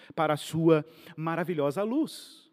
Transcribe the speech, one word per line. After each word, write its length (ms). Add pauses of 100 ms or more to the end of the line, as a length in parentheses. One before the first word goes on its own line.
(160)
para 180
a 40
sua 460 (320)
maravilhosa 680
luz. 680